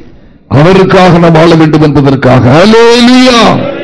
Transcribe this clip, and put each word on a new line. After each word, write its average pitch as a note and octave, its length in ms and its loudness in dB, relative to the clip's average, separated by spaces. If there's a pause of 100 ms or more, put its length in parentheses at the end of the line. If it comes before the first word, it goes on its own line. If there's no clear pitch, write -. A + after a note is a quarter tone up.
(480)
அவருக்காக F3+ 680 0
நாம் E3+ 140 0
வாழ E3 220 0
வேண்டும் D#3 280 0
என்பதற்காக. C3+ 680 0
ஹல்லேலூயா! A#3 1080 2 (240)